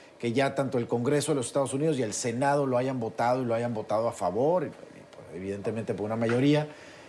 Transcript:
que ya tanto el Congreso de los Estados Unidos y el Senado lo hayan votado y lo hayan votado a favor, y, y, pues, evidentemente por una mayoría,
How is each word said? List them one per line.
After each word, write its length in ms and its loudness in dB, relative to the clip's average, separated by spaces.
que 140 0
ya 220 2
tanto 240 0
el 80 0
Congreso 460 2
de 40 2
los 100 -2
Estados 260 0
Unidos 260 0
y 40 0
el 100 -2
Senado 540 0
lo 100 2
hayan 220 0
votado 440 0
y 20 -2
lo 100 0
hayan 180 0
votado 360 0
a 40 0
favor, 520 2
y, 20 -2
y, 40 -10
pues, 640 -18
evidentemente 580 -4
por 120 -4
una 100 -2
mayoría, 520 4